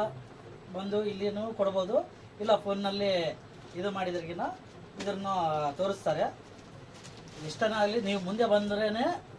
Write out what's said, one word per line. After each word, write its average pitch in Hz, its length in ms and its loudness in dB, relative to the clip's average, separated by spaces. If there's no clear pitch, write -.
ಬಂದು 202 240 0
ಇಲ್ಲಿನೂ 202 340 -2
ಕೊಡ್ಬೋದು, 196 380 4
ಇಲ್ಲ 220 80 6
ಫೋನ್ನಲ್ಲಿ 202 460 2
ಇದು 196 180 0
ಮಾಡಿದ್ರಿಗಿನ 175 460 -2
ಇದನ್ನು 196 320 -2
ತೋರಿಸ್ತಾರೆ. 190 460 2
ಎಷ್ಟನ 214 320 2
ಆಗಲಿ, 208 160 4
ನೀವು 202 180 2
ಮುಂದೆ 220 260 4
ಬಂದ್ರೇ 214 540 4